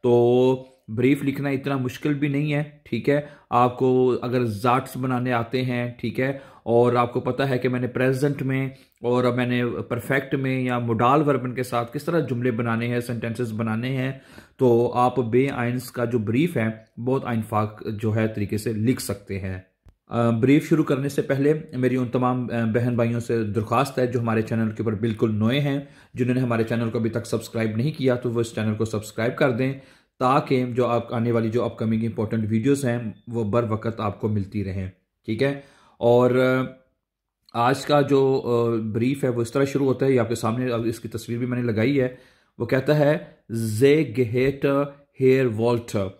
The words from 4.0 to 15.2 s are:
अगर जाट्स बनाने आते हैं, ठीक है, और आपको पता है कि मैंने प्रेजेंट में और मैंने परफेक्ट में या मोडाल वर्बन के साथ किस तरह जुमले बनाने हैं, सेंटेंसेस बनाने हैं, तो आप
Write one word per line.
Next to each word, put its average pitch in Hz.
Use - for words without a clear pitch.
अगर 123
जाट्स 120
बनाने 127
आते 120
हैं, 120
ठीक 117
है, 135
और 120
आपको 120
पता 127
है 131
कि 131
मैंने 123
प्रेजेंट 131
में 135
और 123
मैंने 123
परफेक्ट 131
में 131
या 123
मोडाल 120
वर्बन 127
के 127
साथ 120
किस 143
तरह 170
जुमले 123
बनाने 117
हैं, 120
सेंटेंसेस 117
बनाने 113
हैं, 135
तो 120
आप 123